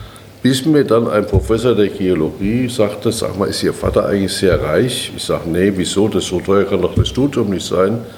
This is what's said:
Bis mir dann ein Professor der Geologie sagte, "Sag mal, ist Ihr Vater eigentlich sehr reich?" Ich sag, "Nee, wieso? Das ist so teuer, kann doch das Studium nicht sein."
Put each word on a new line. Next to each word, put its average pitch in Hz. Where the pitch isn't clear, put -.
Bis 131
mir 151
dann 113
ein 104
Professor 113
der 104
Geologie 95
sagte, 110
"Sag 95
mal, 98
ist -
Ihr 90
Vater 98
eigentlich 95
sehr 85
reich?" 85
Ich -
sag, 76
"Nee, 90
wieso? 95
Das 98
ist -
so 90
teuer, 98
kann 92
doch 85
das -
Studium 127
nicht 87
sein." 101